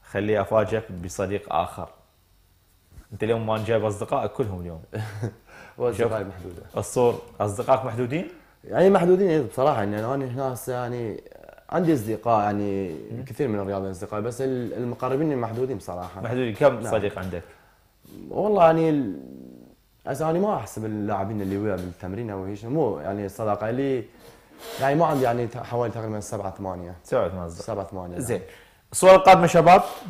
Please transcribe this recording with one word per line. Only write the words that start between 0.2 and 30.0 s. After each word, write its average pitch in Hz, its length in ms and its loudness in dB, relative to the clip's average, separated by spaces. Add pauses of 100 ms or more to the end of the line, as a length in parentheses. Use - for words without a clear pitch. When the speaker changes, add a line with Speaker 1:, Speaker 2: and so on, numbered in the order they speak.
Speaker 1:
أفاجئك 107 520 0
بصديق 95 600 -6
آخر. 82 360 -4 (1200)
أنت 101 100 -6
اليوم 113 240 0
ما 110 180 -2
جايب 110 200 0
أصدقائك 107 480 -2
كلهم 95 280 -4
اليوم. 85 220 -12 (100)
Speaker 2:
<laughs> 107 100 -6 (760)
وأصدقائي 110 460 0
Speaker 1:
شوف، 92 100 -12
Speaker 2:
محدودة. 87 280 -14 (140)
Speaker 1:
الصور، 120 460 2 (180)
أصدقائك 113 440 2
محدودين؟ 123 440 -4 (360)
Speaker 2:
يعني 165 260 4
محدودين، 185 380 6
إيه، 156 200 2
بصراحة، 131 300 2
يعني 104 260 -2
أنا 135 200 -2
هنا 131 280 -4
هسه 123 200 -8
يعني 120 520 -6 (460)
عندي 165 240 2
أصدقاء، 110 500 0
يعني 101 440 -2
Speaker 1:
مم. 82 360 -10
Speaker 2:
كثير 135 240 -4
من 107 100 0
الرياضة 98 320 -4
أصدقاء، 98 300 -8
بس 117 200 -6
ال-، 127 320 -2
المقربين 131 680 -2
محدودين 117 380 -4
بصراحة. 90 440 -10
Speaker 1:
محدودين. 117 340 -2
كم 135 200 6
Speaker 2:
نعم. 110 160 -6
Speaker 1:
صديق 101 280 0
عندك؟ 90 240 -8 (880)
Speaker 2:
والله 196 340 4
يعني 160 260 6
ال-، 123 260 -2 (880)
هسه 156 240 -2
أنا 165 80 2
ما 202 180 0
أحسب 110 280 -8
اللاعبين 104 580 -4
اللي 98 160 -2
ويا 104 180 -2
بالتمرين 92 540 -8
أو 98 140 -8
هيك، 101 200 -10
مو 120 340 0
يعني 101 280 -6
الصداقة 107 440 -4
اللي، 131 340 -2 (760)
يعني 135 140 2
ما 160 120 4
عندي 143 180 2
يعني 120 220 2
ت-، 110 100 -10
حوالي 120 360 -4
تقريبا 110 280 -6
سبعة، 101 300 -8
ثمانية. 90 440 -10 (100)
Speaker 1:
سبعة، 110 240 0
ثمانية 87 180 -6
أصدقاء. 82 200 -12
Speaker 2:
سبعة، 101 200 -6
ثمانية، 90 280 -10
نعم. 87 60 -8
Speaker 1:
زين. 110 200 -2 (520)
الصورة 185 220 10
القادمة 185 320 10
شباب. 175 360 8 (280)